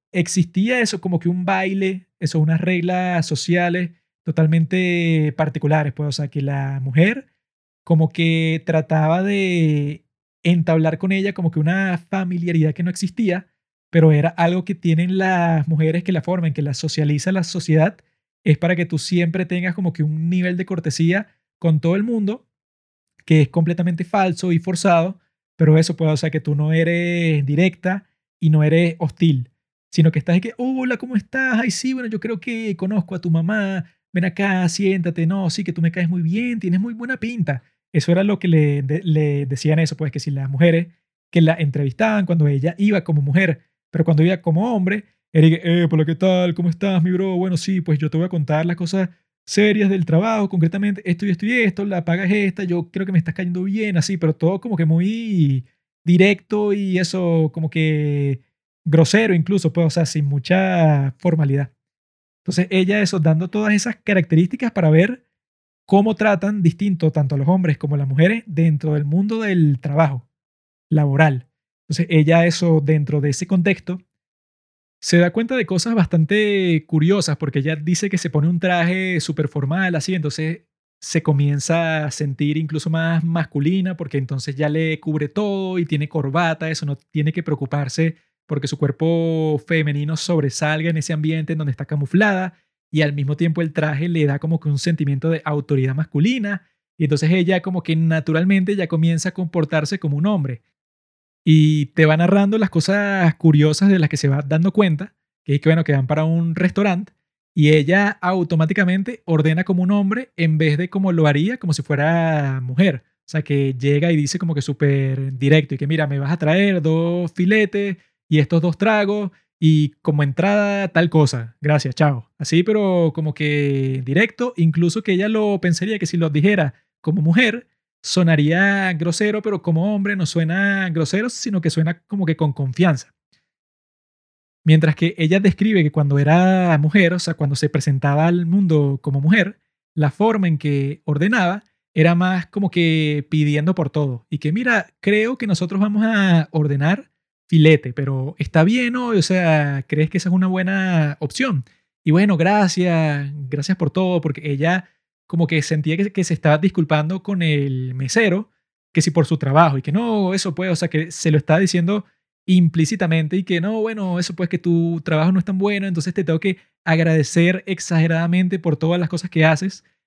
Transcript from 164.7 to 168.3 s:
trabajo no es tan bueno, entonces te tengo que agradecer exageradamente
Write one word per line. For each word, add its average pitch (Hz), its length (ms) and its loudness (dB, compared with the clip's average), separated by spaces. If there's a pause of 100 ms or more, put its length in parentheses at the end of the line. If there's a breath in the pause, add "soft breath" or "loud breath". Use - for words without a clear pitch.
trabajo 160 280 2
no 185 80 2
es 170 60 -2
tan 190 120 -4
bueno, 196 300 -2
entonces 170 260 -4
te 196 100 -2
tengo 160 160 0
que 190 180 -2 (280 soft breath)
agradecer 165 840 2
exageradamente 170 920 0